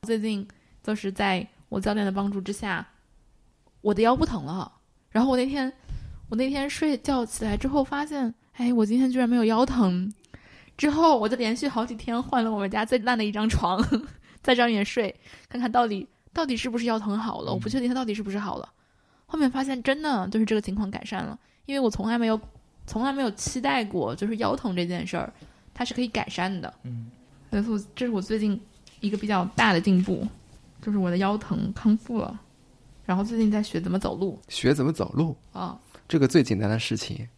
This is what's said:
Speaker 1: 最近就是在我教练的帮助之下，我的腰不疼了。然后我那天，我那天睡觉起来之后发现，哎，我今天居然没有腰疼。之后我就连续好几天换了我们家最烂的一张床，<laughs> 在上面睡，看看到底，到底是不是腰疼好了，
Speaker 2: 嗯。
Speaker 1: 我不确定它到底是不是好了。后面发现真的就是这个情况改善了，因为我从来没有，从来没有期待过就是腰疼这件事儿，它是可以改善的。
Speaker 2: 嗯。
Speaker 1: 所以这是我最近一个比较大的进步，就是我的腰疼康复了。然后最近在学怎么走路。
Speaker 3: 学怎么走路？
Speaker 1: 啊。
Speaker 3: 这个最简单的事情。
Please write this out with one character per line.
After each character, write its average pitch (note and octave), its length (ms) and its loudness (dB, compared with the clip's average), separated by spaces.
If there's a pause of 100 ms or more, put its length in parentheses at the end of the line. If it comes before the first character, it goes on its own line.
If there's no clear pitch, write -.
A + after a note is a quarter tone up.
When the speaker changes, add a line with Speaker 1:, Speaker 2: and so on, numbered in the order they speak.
Speaker 1:
最 A3+ 160 0
近 G#3 280 -4 (360)
就 G#3 100 -4
是 G#3 180 -4
在 G3 360 -2 (220)
我 G3 120 -4
教 G#3 140 0
练 G#3 100 0
的 G3 60 0
帮 G3 200 -2
助 G3 100 -4
之 F#3+ 120 -6
下， F#3+ 320 -4 (960)
我 G#3 140 2
的 G3+ 80 2
腰 A#3 140 6
不 D#4 100 2
疼 E3+ 180 -4
了。 E3 280 -6 (360)
然 A3+ 160 4
后 C4+ 60 4
我 B3+ 60 4
那 B3+ 100 2
天， C4+ 260 -2 (560)
我 A3 80 -4
那 B3+ 120 2
天 C#4 200 -2
睡 D4 300 0
觉 C4 260 0
起 - 200 -6
来 G#3+ 120 0
之 C4 120 -2
后 C#4 140 2
发 C#4+ 220 -2
现， C#4 280 -2 (220)
哎， A#3+ 180 2
我 A3+ 120 6
今 A3 140 2
天 C4 120 4
居 B3 100 0
然 A#3+ 80 4
没 A#3+ 80 4
有 A#3 80 4
腰 A3+ 200 6
疼。 G3+ 480 2 (640)
之 D4 140 2
后 D4+ 280 6
我 G#3+ 100 2
就 A#3 80 0
连 A#3 200 0
续 C#4+ 120 -2
好 A#3+ 180 -2
几 A#3+ 80 -8
天 A#3 260 -4
换 B3+ 220 0
了 A3+ 100 0
我 G#3+ 60 -2
们 G3 100 -2
家 G#3+ 160 0
最 B3 140 2
烂 A#3+ 180 2
的 A3 80 0
一 G#3 60 0
张 G#3 180 0
床， F#3+ 320 2 (300)
<laughs> - 320 -20
在 B3+ 120 6
上 A#3+ 140 4
面 G#3 160 2
睡， G#3 300 -2 (340)
看 A#3+ 120 -8
看 A#3+ 100 0
到 A#3+ 180 4
底， G3+ 180 -4 (260)
到 E4 140 0
底 B3+ 100 0
是 A#3+ 140 -4
不 A#3 80 -4
是 A#3 60 -2
腰 A3+ 140 0
疼 G#3 200 -2
好 A3 220 -6
了， - 100 -6
Speaker 2:
嗯。 G3 40 -2
Speaker 1:
我 F#3+ 40 -2
不 - 100 -6
确 C4 120 -2
定 A#3+ 80 0
它 B3 60 0
到 B3+ 100 -2
底 G#3+ 100 -2
是 G#3+ 80 -6
不 G3 80 -6
是 G3 80 -4
好 G3+ 180 -6
了。 - 120 -12 (560)
后 - 120 -8
面 C#4+ 140 4
发 C4+ 140 -4
现 C4 180 -4
真 C4+ 180 0
的 B3 280 0
就 G#3+ 100 0
是 A3 80 4
这 A3 80 0
个 G#3+ 60 2
情 F#3+ 120 -8
况 G3+ 160 -2
改 - 160 -10
善 F#3+ 200 -6
了， D2 120 -10 (280)
因 C#4 100 -6
为 C#4 60 0
我 A#3+ 100 2
从 G3+ 160 -4
来 A3+ 100 0
没 A#3 120 0
有， A3 120 0 (460)
从 A3 160 -4
来 C4+ 100 0
没 C4+ 100 -2
有 A#3+ 100 0
期 - 280 -6
待 C4+ 240 0
过 D3 300 -2
就 G3 100 -6
是 A3 120 -2
腰 G#3+ 180 0
疼 F#3 220 -4
这 F3 100 0
件 F3 180 -4
事 F3+ 120 -6
儿， - 160 -6 (420)
它 B3 100 -4
是 B3 80 -8
可 B3 80 -4
以 B3 60 0
改 - 220 -4
善 F#3 320 -4
的。 - 120 -10 (120)
Speaker 2:
嗯。 A#2+ 260 -10 (400)
Speaker 1:
所 G#3+ 80 0
以 G#3+ 260 -2 (120)
这 B3+ 100 -2
是 A#3+ 60 -2
我 G3 100 0
最 A3 160 -2
近 G#3 220 0 (400)
一 G#3 100 0
个 G#3 60 -2
比 G3+ 100 -4
较 G3 180 2 (120)
大 A3+ 160 6
的 E3+ 80 4
进 F3+ 220 4
步， F#3+ 260 -2 (540)
就 G#3+ 100 -4
是 G#3 60 0
我 F#3 120 0
的 F3 80 0
腰 G3 200 2
疼 - 340 -4
康 G#3+ 240 4
复 A3+ 220 -4
了。 G#3+ 200 -6 (680)
然 F#3 100 0
后 G3+ 80 0
最 A3+ 140 -2
近 A3 120 4
在 G#3+ 120 2
学 E3 180 -4
怎 F3 100 -4
么 F#3 80 2
走 - 180 -2
路。 F3+ 220 -4 (100)
Speaker 3:
学 B2+ 260 4
怎 C#3+ 100 2
么 D#3 80 2
走 G2 220 -2
路？ D#3 200 2 (180)
Speaker 1:
啊。 F#3 240 -8 (300)
Speaker 3:
这 E3 120 2
个 C3+ 100 6
最 D3 140 6
简 A2+ 140 2
单 G2+ 120 0
的 A2 100 0
事 A2+ 180 -2
情。 A2+ 300 -8 (120)